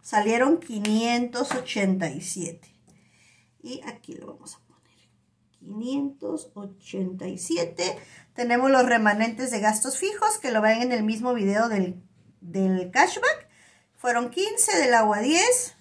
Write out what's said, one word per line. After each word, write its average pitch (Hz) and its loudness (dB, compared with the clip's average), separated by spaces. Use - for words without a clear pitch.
salieron 233 2
quinientos 240 -2
ochenta 190 -2
y 139 -10
siete. - -12
Y 254 -14
aquí - -16
lo - -18
vamos - -20
a - -20
poner. - -20
Quinientos 269 -8
ochenta 196 -10
y 185 -10
siete. - -4
Tenemos 247 2
los 254 6
remanentes 226 2
de 214 -2
gastos 214 0
fijos, 427 0
que 254 -4
lo 220 2
ven 220 2
en 254 0
el 220 0
mismo 226 -2
video 214 2
del, 190 -2
del 185 -2
cashback. 480 2
Fueron 240 -2
quince, 427 0
del 247 4
agua 208 4
diez. 359 2